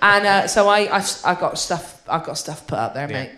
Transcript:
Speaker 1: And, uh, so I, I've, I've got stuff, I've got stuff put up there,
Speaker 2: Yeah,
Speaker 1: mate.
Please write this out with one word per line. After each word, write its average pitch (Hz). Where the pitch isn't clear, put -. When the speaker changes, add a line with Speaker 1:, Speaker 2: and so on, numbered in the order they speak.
Speaker 1:
And, 202
uh, 196
so 202
I, 208
I've, 196
I've 175
got -
stuff, -
I've 160
got 156
stuff -
put 110
up 117
there, 143
Speaker 2:
Yeah, 135
Speaker 1:
mate. 123